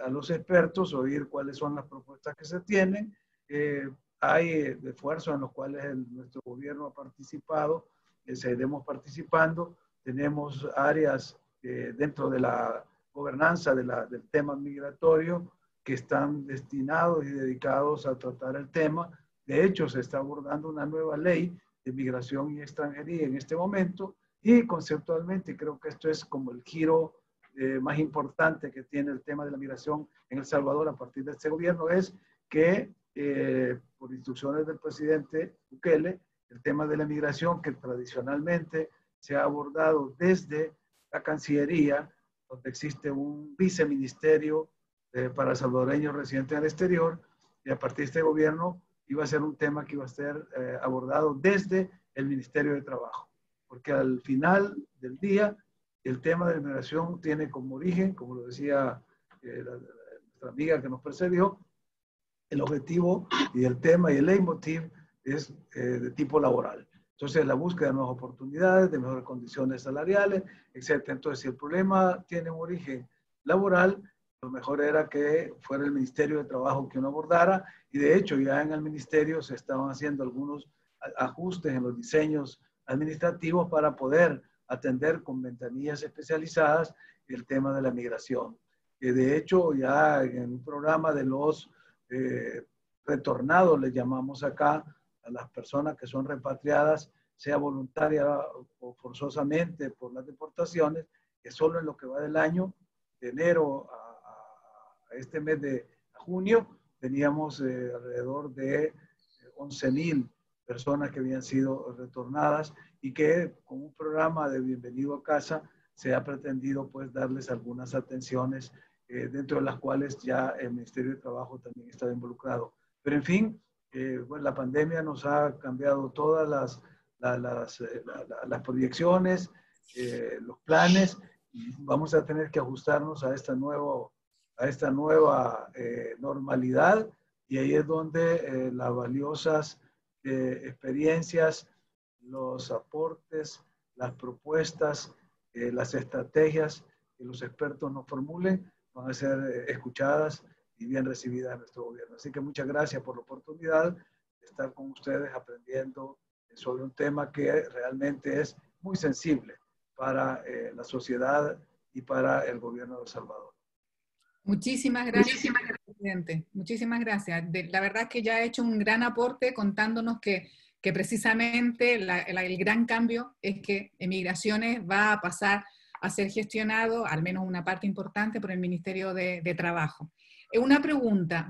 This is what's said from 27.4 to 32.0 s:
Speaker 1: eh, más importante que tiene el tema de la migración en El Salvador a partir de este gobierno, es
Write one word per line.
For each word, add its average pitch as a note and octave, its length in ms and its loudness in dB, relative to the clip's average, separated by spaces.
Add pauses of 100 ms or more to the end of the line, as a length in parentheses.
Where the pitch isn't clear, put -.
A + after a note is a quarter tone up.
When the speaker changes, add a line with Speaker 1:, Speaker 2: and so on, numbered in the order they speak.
Speaker 1:
eh, C3+ 240 0
más D3 180 0
importante D3+ 720 0
que C3 140 -14
tiene C#3+ 260 -2
el C3 120 -6
tema D3 220 -6
de C#3+ 60 -8
la C#3 60 -8
migración C#3+ 520 -6 (220)
en C3 80 -4
El C#3 60 -4
Salvador C#3+ 440 2
a D3 80 -4
partir C3 280 -10
de D3 80 -8
este D3+ 160 -6
gobierno, E3 400 0
es F#3 260 2 (340)